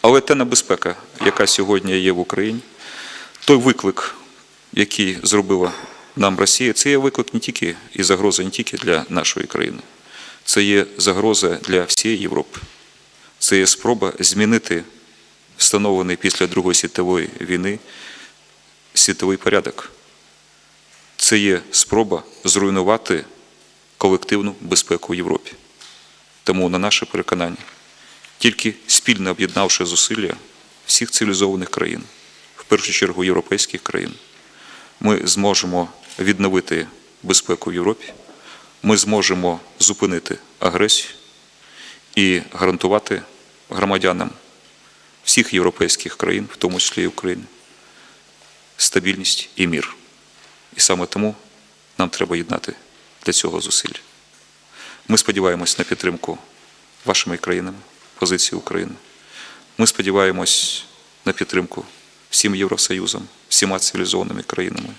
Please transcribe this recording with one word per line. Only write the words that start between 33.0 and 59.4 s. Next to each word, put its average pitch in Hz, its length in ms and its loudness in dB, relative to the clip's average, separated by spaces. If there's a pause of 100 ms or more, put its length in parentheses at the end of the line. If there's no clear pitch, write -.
європейських 92 580 0
країн, - 320 -6 (840)
ми 104 260 2
зможемо 90 640 0 (300)
відновити 92 680 0 (360)
безпеку 90 480 0
в 87 40 -6
Європі, 90 380 -2 (720)
ми 104 140 4
зможемо 92 640 0 (180)
зупинити 92 600 0 (200)
агресію 92 520 2 (1040)
і 95 260 2 (120)
гарантувати 92 680 0 (480)
громадянам 92 600 0 (1000)
всіх - 260 2
європейських 90 600 0
країн, 98 360 -2
в - 40 -18
тому 92 220 -2
числі - 240 -2
і 90 40 0
України, 90 360 -6 (1300)
стабільність - 800 0
і 92 100 0
мір. 80 300 -4 (800)
І - 40 -2
саме 90 260 2
тому 107 280 -2 (640)
нам 90 100 2
треба 87 280 -2
єднати 82 380 -6 (520)
для 95 60 0
цього 85 280 -2
зусилля. - 380 -4 (1120)
Ми 107 100 4
сподіваємось 92 600 0
на 90 60 0
підтримку 87 540 -6 (640)
вашими 90 320 -2
країнами, 90 400 -4 (420)
позиції 90 400 0
України. - 340 -6 (840)